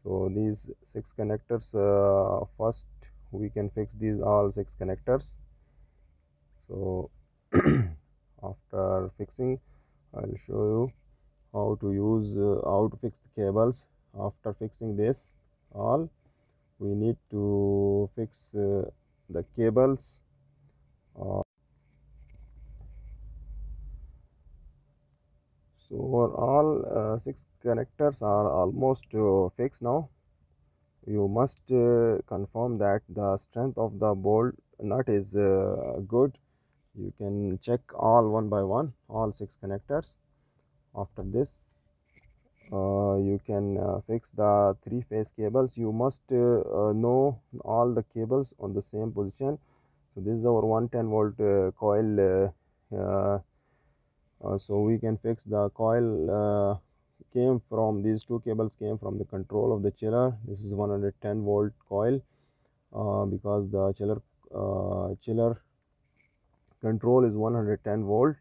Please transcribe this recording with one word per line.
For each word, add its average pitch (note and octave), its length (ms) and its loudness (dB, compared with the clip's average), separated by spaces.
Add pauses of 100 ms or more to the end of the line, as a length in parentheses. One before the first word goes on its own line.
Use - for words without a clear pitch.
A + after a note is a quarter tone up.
So F#2+ 280 -2
these G#2+ 380 -4 (140)
six - 280 -14
connectors, G#2+ 640 -6
uh, G2 680 4 (120)
first A2 300 -4 (460)
we G#2 180 -6
can G#2 200 -4
fix G#2+ 240 -6
these G#2+ 260 -4
all G#2 320 4
six G2+ 280 -8
connectors. G2 540 -4 (1300)
So F#2 420 -6 (420)
<clears throat> - 0 - (920)
after F#2+ 720 -4
fixing, B2+ 400 -4 (560)
I'll - 220 -8
show - 160 -12
you G#2+ 400 0 (600)
how G#2 280 -2
to G2+ 120 -2
use, G#2 460 0
uh, G2+ 260 2
how G2+ 240 2
to - 100 -6
fix - 200 -8
the - 240 -8
cables. A2 440 0 (300)
After G2+ 380 -6
fixing A2 420 -8
this A2+ 360 -2 (420)
all, B2 340 -2 (680)
we G2+ 180 -4
need A2+ 200 0 (140)
to G2+ 880 2
fix, - 400 -10
uh, G2+ 260 0 (480)
the E2+ 140 -6 (100)
cables. B2 640 2 (1000)
Uh, G2 260 -6 (4000)
so - 140 -18
overall, B2 1200 0
uh, A#2 60 -4
six - 260 -12 (180)
connectors A#2+ 560 0
are G#2 300 2
almost, A#2+ 540 2 (100)
uh, G2 420 4
fixed B2+ 240 -4
now. C3+ 280 0 (1000)
You G#2 220 0
must, A#2 320 0 (100)
uh, A#2+ 560 4
confirm A2 520 -4
that G2+ 300 2
the G2 280 -2
strength A#2+ 420 -6
of A2 220 -2
the G#2+ 140 2
bolt G#2+ 400 2 (260)
nut G#2+ 280 -2
is, G2+ 280 0
uh, F#2+ 720 2
good. C3 280 2 (640)
You G2 180 -8
can G2+ 460 -4
check A#2+ 180 -2 (140)
all A2+ 340 4
one G#2+ 200 -2
by G2+ 160 0
one, A#2+ 280 -2 (160)
all A2 220 -4
six - 320 -14
connectors. G#2 540 -6 (800)
After G2+ 260 -10
this, A2 380 -4 (1120)
uh, G2 440 0
you G2 280 0
can, G2+ 320 -2
uh, G2 300 -2
fix A#2 240 -6
the G2+ 520 4
three A#2 200 -6
phase G#2+ 340 -4
cables. A#2+ 400 0
You A2 160 -2
must, B2 380 -2
uh, A#2+ 300 4
uh, G#2 340 0
know B2 440 2 (220)
all A#2+ 320 2
the A2 100 0 (120)
cables B2 440 -2
on G2+ 140 -6
the G2 80 -2
same A2 320 -6
position. C3+ 460 -4 (560)
So G2+ 80 -10
this A2 160 -2
is A2+ 80 0
our A2+ 180 4
one A2+ 240 2
ten A#2 200 -2
volt, G#2+ 300 2
uh, G2 340 4
coil, G2+ 800 2 (400)
uh, G2+ 40 -6
uh, G2 420 0 (1040)
uh, G2 160 -2
so G2+ 220 -2
we A2 180 2
can A2 200 -2
fix A2+ 260 -4
the G2+ 260 0
coil, A2+ 600 0
uh, G#2 460 2 (580)
came B2+ 340 2
from, G#2+ 340 0
these A2 220 0
two A#2 180 -4
cables A2 320 -2
came - 220 -6
from G2 220 -8
the G#2 60 -6
control G#2 500 -2
of G2+ 80 -2
the G2+ 80 2
chiller. A#2+ 440 0 (120)
This G2+ 160 -10
is G2+ 120 -6
one G#2 140 -2
hundred G2+ 320 -2
ten G#2+ 240 -4
volt G#2 280 2 (160)
coil, A2 340 0 (720)
uh, G2+ 320 -2
because G2+ 440 -2
the G2 220 0
chiller, G#2 300 -2 (320)
uh, F#2+ 640 -4
chiller A#2 400 0 (1200)
control A#2 440 4
is A2 100 2
one A2 200 0
hundred G#2+ 300 -2
ten G#2+ 200 -2
volt. A#2+ 360 2